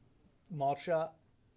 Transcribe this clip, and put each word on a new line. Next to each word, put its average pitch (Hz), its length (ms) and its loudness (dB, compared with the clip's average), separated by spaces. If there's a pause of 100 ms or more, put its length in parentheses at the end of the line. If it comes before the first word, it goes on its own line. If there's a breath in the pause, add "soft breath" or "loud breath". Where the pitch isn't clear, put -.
(500)
Malt 143 300 0
Shop. 160 360 0 (420)